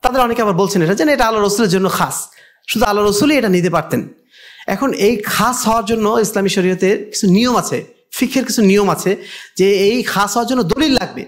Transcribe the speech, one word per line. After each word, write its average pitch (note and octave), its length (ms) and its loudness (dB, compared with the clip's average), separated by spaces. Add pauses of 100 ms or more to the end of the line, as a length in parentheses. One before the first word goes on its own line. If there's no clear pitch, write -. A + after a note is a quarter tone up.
তাদের B3+ 200 0
অনেকে A#3 200 0
আবার G#3 120 0
বলছেন F#3 280 0
এটা, E3+ 140 0
যে D#4 100 0
না, D4+ 60 2
এটা C4+ 140 2
আল্লাহ A3 200 0
রসুলের G3+ 240 0
জন্য F#3 200 0
খাস, - 400 -4 (380)
শুধু A3+ 180 0
আল্লাহ G#3 200 0
রসুলই A#3+ 320 2
এটা A3+ 120 0
নিতে F3+ 200 2
পারতেন। D3+ 380 -2 (600)
এখন G3 260 -2
এই A3 220 0
খাস G#3+ 520 -2
হওয়ার A3+ 180 0
জন্য A3 360 0
ইসলামী G3 280 0
শরীয়তের F#3 560 0
কিছু - 220 -2
নিয়ম A3+ 280 4
আছে, - 440 -4 (120)
ফিকহের - 340 -2
কিছু - 160 -2
নিয়ম G3 280 4
আছে, F3+ 260 0 (420)
যে F#3+ 140 4
এই G3+ 320 2
খাস G3 300 -2
হওয়ার A#3 140 0
জন্য B3 160 0
দলিল C4+ 300 0
লাগবে - 340 -4